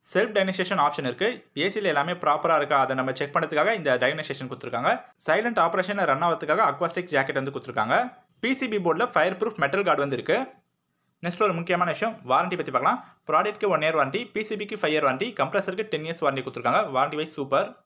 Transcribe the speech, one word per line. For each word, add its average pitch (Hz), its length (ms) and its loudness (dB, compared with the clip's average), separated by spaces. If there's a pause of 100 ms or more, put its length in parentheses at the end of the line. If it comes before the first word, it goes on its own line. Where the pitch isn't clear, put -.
செல்ஃப் 220 300 0
டைனனைசேஷன் 190 500 0
ஆப்ஷன் 143 240 -2
இருக்கு. 175 180 -2 (340)
ஏ 175 120 0
சில 202 180 -2
எல்லாமே 147 220 0 (100)
ப்ராப்பரா 156 380 2
இருக்கா 143 240 2
அதை 127 140 -2
நம்ம 131 200 -2
செக் 143 160 -4
பண்றதுக்காக 160 440 2
இந்த 147 120 0 (100)
டைனனைசேஷன் 143 480 -2
கொடுத்துருக்காங்க. 123 400 -4 (360)
சைலண்ட் 214 400 2
ஆபரேஷனை 185 440 0
ரன் 143 180 2
ஆகிறதுக்காக 165 440 2
அக்வாஸ்டிக் 170 420 -4
ஜாக்கெட் 139 260 2
வந்து 135 160 -6
கொடுத்துருக்காங்க. 117 400 -2 (480)
பி 240 160 0
சி 262 140 -4
பி 208 140 0
போர்டுல 170 260 2
ஃபயர் 180 280 2
ப்ரூஃப் 220 220 -4
மெட்டல் 185 240 0
கார்டு 143 180 4
வந்து 135 140 -4
இருக்கு. 160 180 0 (840)
நெக்ஸ்ட், 175 240 0
ஒரு 180 120 0
முக்கியமான 175 360 0
விஷயம், 220 180 -2 (200)
வாரண்டி 170 280 2
பத்தி 131 140 -6
பார்க்கலாம். 165 240 2 (320)
ப்ராடக்ட்க்கு 202 460 2
ஒன் 151 100 2
இயர் 160 140 2
வாரண்டி, 139 200 0 (140)
பி 214 140 -2
சி 220 120 -4
பிக்கு 208 220 -6
ஃபைவ் 151 120 2
இயர் 147 140 4
வாரண்டி, 147 200 -2 (120)
கம்ப்ரஸருக்கு 190 540 -2
டென் 156 140 -6
இயர்ஸ் 165 180 -6
வாரண்டி 135 180 0
கொடுத்துருக்காங்க. 127 380 0 (140)
வாரண்டி 147 240 0
வைஸ் 156 180 -8
சூப்பர். 139 280 0 (180)